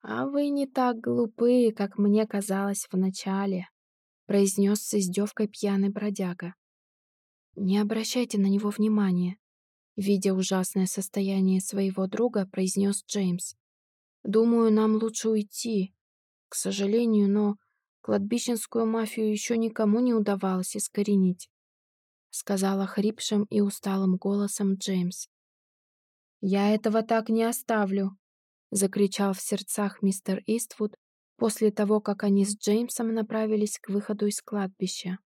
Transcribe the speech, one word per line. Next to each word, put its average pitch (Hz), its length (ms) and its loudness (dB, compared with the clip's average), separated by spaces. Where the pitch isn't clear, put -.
«А 226 240 -4
вы 285 240 0
не 285 180 0
так 247 320 0
глупы, 240 720 2
как 196 260 -4
мне 208 300 4
казалось 196 640 -4
вначале», 190 760 -2
произнес 202 560 2
с - 140 -6
издевкой 202 520 -2
пьяный 196 420 0
бродяга. 196 680 -6
«Не 196 220 0
обращайте 220 600 -2
на 196 100 4
него 208 240 2
внимания», 196 680 2
видя 196 380 2
ужасное 185 520 0
состояние 190 760 0
своего 190 460 -2
друга, 220 380 0
произнес 196 600 -2
Джеймс. 180 500 -4
«Думаю, 226 480 4
нам 220 240 4
лучше 220 340 -2
уйти. 208 640 -2
К - 60 -16
сожалению, 202 760 2
но 208 260 2
кладбищенскую 226 840 -2
мафию 220 460 -2
еще 214 240 -2
никому 220 440 2
не 247 140 2
удавалось 196 640 -2
искоренить», 196 720 0
сказал 196 520 -2
охрипшим 208 680 -2
и 214 120 2
усталым 196 560 0
голосом 202 580 -2
Джеймс. 185 520 -4
«Я 202 340 2
этого 220 300 0
так 226 260 0
не 226 140 2
оставлю», 202 720 -2
закричал 196 640 0
в 190 80 -8
сердцах 202 600 -4
мистер 196 440 -2
Иствуд 214 500 -4
после 214 340 2
того, 208 280 2
как 202 240 -4
они 196 220 4
с 202 120 -4
Джеймсом 226 560 0
направились 214 640 -2
к - 100 -14
выходу 208 380 -2
из - 140 -4
кладбища. 190 760 -6